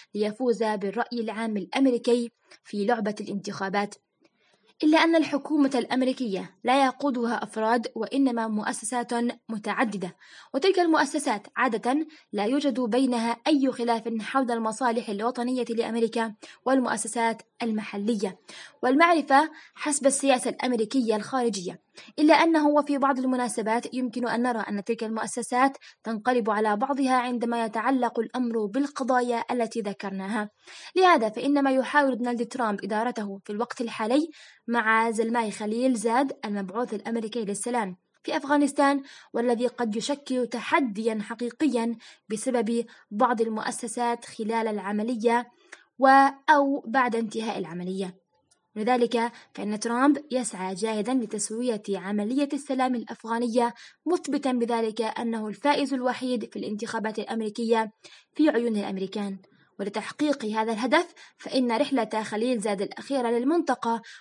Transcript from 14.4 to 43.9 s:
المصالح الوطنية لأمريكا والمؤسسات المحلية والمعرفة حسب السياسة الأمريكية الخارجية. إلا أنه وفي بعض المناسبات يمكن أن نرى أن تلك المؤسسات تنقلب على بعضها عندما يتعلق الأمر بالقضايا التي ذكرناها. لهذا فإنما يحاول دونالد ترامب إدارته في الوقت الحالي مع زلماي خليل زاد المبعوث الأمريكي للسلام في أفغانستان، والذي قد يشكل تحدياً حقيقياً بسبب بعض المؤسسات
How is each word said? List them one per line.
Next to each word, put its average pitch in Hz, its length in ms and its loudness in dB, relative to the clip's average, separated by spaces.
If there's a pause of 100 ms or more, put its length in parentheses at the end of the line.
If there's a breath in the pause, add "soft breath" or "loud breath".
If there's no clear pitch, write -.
المصالح 226 580 -2
الوطنية 240 560 -2
لأمريكا 226 720 -2 (300 loud breath)
والمؤسسات 233 800 0 (200)
المحلية 214 760 -4 (440 loud breath)
والمعرفة 302 680 6 (240 loud breath)
حسب 285 320 -2
السياسة 262 440 2
الأمريكية 226 640 0
الخارجية. 208 640 -4 (360 loud breath)
إلا 302 160 8
أنه 311 340 4
وفي 285 300 2
بعض 269 200 2
المناسبات 240 760 -2
يمكن 247 340 -4
أن 226 140 0
نرى 240 160 0
أن 202 260 -6
تلك 226 200 -4
المؤسسات 240 720 0 (280 loud breath)
تنقلب 226 460 0
على 208 260 2
بعضها 262 380 0
عندما 233 500 0
يتعلق 233 560 0
الأمر 226 460 -2
بالقضايا 247 840 0
التي 233 300 -2
ذكرناها. 202 720 -6 (460 loud breath)
لهذا 339 320 6
فإنما 277 420 2
يحاول 262 480 2
دونالد 240 280 -2
ترامب 214 380 -4
إدارته 214 600 -4
في - 80 -10
الوقت 208 280 -6
الحالي 247 500 0 (380 loud breath)
مع 226 420 2
زلماي 226 400 0
خليل 226 440 0
زاد 247 380 0 (120)
المبعوث 208 500 -4
الأمريكي 226 500 -6
للسلام 202 520 -4 (260)
في 302 140 -4
أفغانستان، 285 640 2 (320 loud breath)
والذي 240 320 0
قد 233 300 -2
يشكل 254 500 -2
تحدياً 226 760 0
حقيقياً 233 760 -2 (340 loud breath)
بسبب 233 540 0 (260 loud breath)
بعض 233 300 2
المؤسسات 233 840 -4